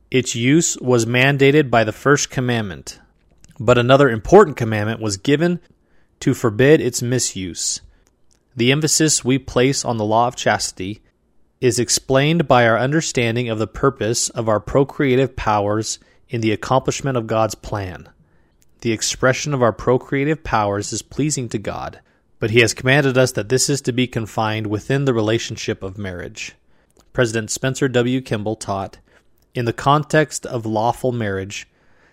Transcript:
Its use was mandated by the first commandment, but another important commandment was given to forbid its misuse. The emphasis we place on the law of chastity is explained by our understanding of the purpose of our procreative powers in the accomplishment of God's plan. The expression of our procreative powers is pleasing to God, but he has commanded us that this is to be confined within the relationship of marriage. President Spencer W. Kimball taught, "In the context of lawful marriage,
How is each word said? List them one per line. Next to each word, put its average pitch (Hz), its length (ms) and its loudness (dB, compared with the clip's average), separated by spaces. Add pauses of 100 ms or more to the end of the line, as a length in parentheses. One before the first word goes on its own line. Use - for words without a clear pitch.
(100)
Its 127 240 -2
use 135 440 2
was 123 260 2
mandated 139 680 4
by 117 140 4
the 107 80 -4
first - 380 2
commandment, 110 680 -6 (640)
but 120 160 4
another 131 320 6
important 143 480 6
commandment 110 440 -2
was 101 180 -4
given 165 420 0 (600)
to 139 120 0
forbid 131 480 4
its 123 220 -4
misuse. 117 800 -4 (760)
The 123 160 4
emphasis 156 500 0
we 131 160 0
place 131 460 0
on 120 140 -4
the 107 80 -2
law 113 200 2
of 123 100 -6
chastity 104 640 -4 (580)
is 120 180 2
explained 139 680 0
by 123 200 4
our 113 120 4
understanding 123 720 -2
of 110 100 -4
the 110 80 -2
purpose 117 640 -2
of 113 180 -4
our 104 120 2
procreative 135 760 0
powers 107 640 -2 (300)
in 117 120 -6
the 110 120 2
accomplishment 131 640 -2
of 113 100 -4
God's 110 300 -2
plan. 95 520 -10 (720)
The 113 120 -2
expression - 600 -2
of 135 100 -2
our 113 100 4
procreative 135 720 -2
powers 101 480 -2
is 104 100 -8
pleasing 135 460 -6
to 117 100 -6
God, 85 400 -10 (400)
but 110 140 -2
he 120 80 6
has 113 140 2
commanded 131 440 2
us 127 140 2
that 127 160 -6
this 131 200 0
is 143 140 0
to 131 100 -4
be 123 140 0
confined 110 640 -4
within 131 360 -2
the 135 80 2
relationship 110 680 -2
of 95 160 -12
marriage. 92 560 -12 (580)
President 113 380 -2
Spencer 135 380 -2
W. 123 320 0
Kimball 107 340 -6
taught, 95 440 -8 (540)
"In 123 120 -6
the 113 80 -2
context 147 720 0
of 120 180 -6
lawful 110 460 -2
marriage, 101 560 -6 (460)